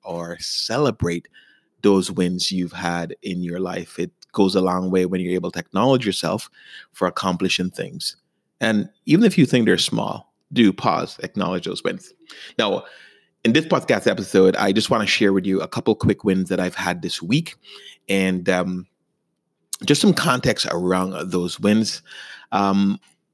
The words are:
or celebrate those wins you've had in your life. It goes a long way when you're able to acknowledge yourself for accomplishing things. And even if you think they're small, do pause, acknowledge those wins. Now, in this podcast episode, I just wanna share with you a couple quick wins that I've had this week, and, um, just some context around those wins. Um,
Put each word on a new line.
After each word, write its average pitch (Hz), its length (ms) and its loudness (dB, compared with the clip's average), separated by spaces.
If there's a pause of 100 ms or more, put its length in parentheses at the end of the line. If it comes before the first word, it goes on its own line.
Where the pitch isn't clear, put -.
or 85 380 -10
celebrate 110 880 -2 (540)
those 98 280 4
wins 90 440 -2
you've 90 180 -2
had 87 500 -6
in 90 220 -6
your 87 160 -6
life. 92 400 -8
It 90 120 -6 (200)
goes 95 220 4
a 98 60 2
long 92 320 0
way 92 140 4
when 92 160 -2
you're 87 100 -4
able 87 180 -2
to 85 100 -10
acknowledge 117 460 2
yourself 92 440 -2 (420)
for - 160 -2
accomplishing 92 640 -2
things. - 480 -10 (420)
And 110 300 0 (160)
even 170 180 4
if 214 140 4
you 135 80 8
think 123 200 4
they're 95 120 4
small, - 560 -4 (180)
do 107 220 6
pause, 120 500 -2
acknowledge 92 400 -4
those 95 220 -6
wins. - 280 -6 (460)
Now, 101 240 0 (640)
in 117 80 4
this 160 120 2
podcast 123 420 0
episode, 95 500 4
I 101 160 2
just 107 160 0
wanna 110 160 2
share 98 260 2
with 95 140 2
you 95 160 0
a - 80 -6
couple - 260 0
quick - 300 0
wins 95 240 0
that 90 100 -2
I've 90 160 -2
had 87 260 -4
this 85 200 -8
week, 131 340 -2 (540)
and, 92 400 0
um, 92 380 -2 (960)
just 147 160 2
some 202 120 6
context 127 560 0
around 90 600 -2
those 87 260 -2
wins. 104 440 0 (500)
Um, 98 480 2 (340)